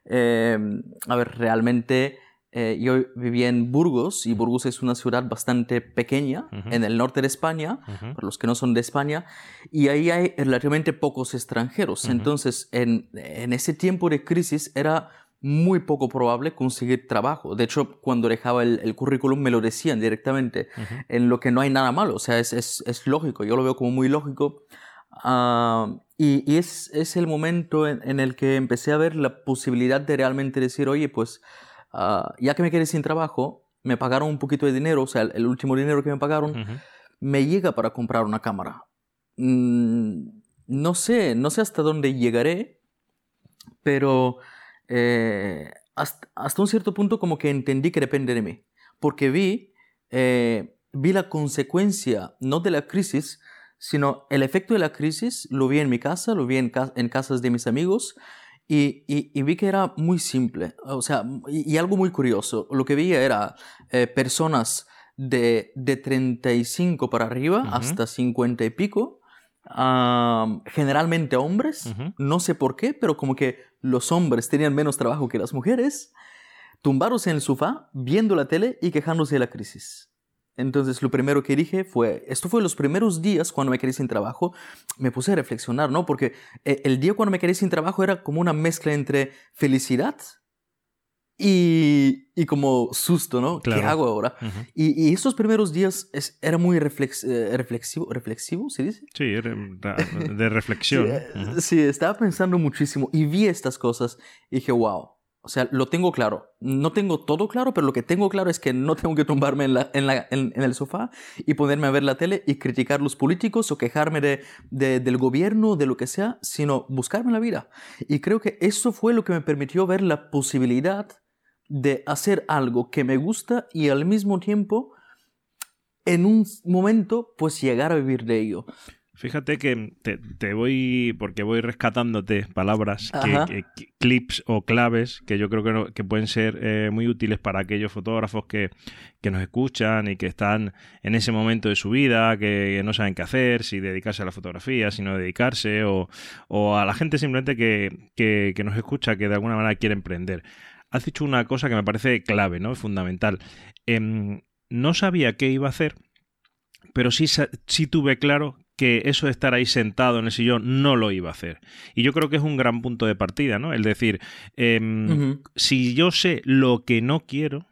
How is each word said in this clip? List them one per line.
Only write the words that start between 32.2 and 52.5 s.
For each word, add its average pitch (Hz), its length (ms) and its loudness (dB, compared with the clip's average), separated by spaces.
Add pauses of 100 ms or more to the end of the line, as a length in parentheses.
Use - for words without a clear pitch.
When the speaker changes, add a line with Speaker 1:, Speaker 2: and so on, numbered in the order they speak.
Speaker 1:
ya 135 140 2
que - 80 -2
me 170 80 2
quedé 165 160 2
sin 156 160 0
trabajo, 151 640 -2 (160)
me 127 160 0
pagaron 131 320 0
un 147 100 -4
poquito 143 260 0
de 139 80 4
dinero, 143 300 2
o 131 40 -4
sea, 120 140 0
el, 110 120 -2
el 117 140 0
último 131 300 0
dinero 143 260 0
que 147 80 -2
me 139 60 -4
pagaron, 151 340 0
Speaker 2:
Ujú. 113 220 -8 (480)
Speaker 1:
me 139 240 2
llega 175 260 2
para 113 200 -2
comprar 117 340 -2
una 107 140 -2
cámara". 101 440 -8 (540)
Mm, 120 920 2 (400)
no 147 280 0
sé, 208 380 2
no 131 160 0
sé 226 120 0
hasta 202 200 -2
dónde 147 320 2
llegaré, 123 680 0 (1000)
pero, 135 540 4 (500)
eh, 113 840 0 (240)
hasta, - 400 -6
hasta 143 260 -2
un 202 60 4
cierto 208 260 0
punto 208 260 0
como 165 180 -2
que 147 120 -2
entendí 135 420 0
que 165 80 0
depende 135 340 0
de 117 80 0
mí, 95 240 -8 (340)
porque 143 300 0
vi, 190 440 0 (360)
eh, 123 680 0 (160)
vi 147 200 2
la 185 160 0
consecuencia, 143 1080 -2
no 135 200 0